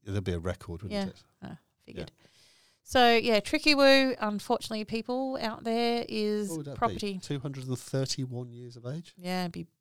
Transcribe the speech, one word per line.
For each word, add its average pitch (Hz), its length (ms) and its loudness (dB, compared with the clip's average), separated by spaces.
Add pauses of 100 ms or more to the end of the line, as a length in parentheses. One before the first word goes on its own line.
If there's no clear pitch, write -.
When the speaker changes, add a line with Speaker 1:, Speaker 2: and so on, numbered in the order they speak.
Speaker 1:
There'd 101 200 -2
be 92 100 0
a 85 60 0
record, 85 420 -6
wouldn't 90 100 -8
Speaker 2:
Yeah. 98 180 -2
Speaker 1:
it? - 140 -18 (220)
Speaker 2:
Oh, 190 120 -12 (280)
figured. - 340 -12
Speaker 1:
Yeah. - 60 -20 (560)
Speaker 2:
So, 240 340 6
yeah, 220 240 4
Tricky 302 360 2
Woo, 269 440 8
unfortunately, 214 680 -2
people 254 540 -4
out 220 240 -6
there, 233 460 0
is 208 400 0
Speaker 1:
What 165 80 -4
would 147 80 -6
that 143 80 -8
be? - 60 -10
Speaker 2:
property. 202 420 -2
Speaker 1:
Two 143 180 -4
hundred 131 280 -6
and 127 100 -2
thirty-one 127 760 -4
years 120 240 -16
of 120 120 -12
age? 160 300 -10
Speaker 2:
Yeah, 180 260 -4
it'd 175 80 -4
be 170 160 -10 (140)